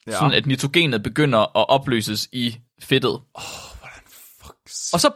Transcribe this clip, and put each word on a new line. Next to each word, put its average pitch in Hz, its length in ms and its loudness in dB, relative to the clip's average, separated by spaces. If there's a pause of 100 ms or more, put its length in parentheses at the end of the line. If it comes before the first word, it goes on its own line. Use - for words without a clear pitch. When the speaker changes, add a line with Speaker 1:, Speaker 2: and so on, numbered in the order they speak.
Speaker 1:
Ja. 110 60 -8
Speaker 2:
Sådan 110 200 2
at 120 140 0
nitrogenet 139 560 0
begynder 123 360 2
at 104 300 2
opløses 113 640 0
i 120 240 -4 (240)
fedtet. 131 320 0
Speaker 1:
Åh, - 300 -12 (360)
hvordan - 240 -20 (400)
fuck - 140 -20 (120)
s- - 260 -10
Speaker 2:
Og 170 60 2
så 294 160 6